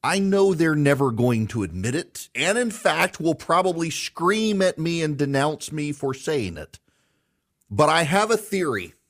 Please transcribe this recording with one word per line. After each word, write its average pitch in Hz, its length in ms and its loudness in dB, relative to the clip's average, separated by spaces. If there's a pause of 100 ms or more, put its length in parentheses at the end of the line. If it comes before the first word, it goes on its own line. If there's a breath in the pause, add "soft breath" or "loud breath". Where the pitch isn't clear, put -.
I 160 140 0
know 196 380 4
they're 160 200 2
never 139 360 4
going 113 360 2
to 113 140 -4
admit 92 320 -4
it, - 400 -8
and 175 240 0
in 240 140 0
fact 170 480 0
will 160 160 0
probably 170 560 0
scream 208 720 -2
at 185 180 0
me 165 240 -2
and 151 120 -2
denounce 143 560 -2
me 147 200 -4
for 139 240 -4
saying 120 420 -4
it. - 220 -16 (920)
But 151 200 2
I 160 140 2
have 202 280 0
a 220 60 2
theory. 151 580 -4 (140)